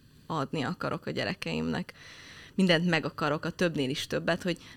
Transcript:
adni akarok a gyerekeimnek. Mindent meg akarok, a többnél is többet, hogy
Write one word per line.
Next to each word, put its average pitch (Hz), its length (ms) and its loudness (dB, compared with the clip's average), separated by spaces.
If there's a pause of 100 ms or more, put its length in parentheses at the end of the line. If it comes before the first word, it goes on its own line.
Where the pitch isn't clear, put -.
(280)
adni 147 340 -2
akarok - 440 -4
a - 40 -6
gyerekeimnek. 160 840 -2 (600)
Mindent 175 340 6
meg 165 160 4
akarok, 151 400 0
a 160 60 -2
többnél 151 380 2
is - 180 -4
többet, 165 360 0
hogy 170 160 -2 (180)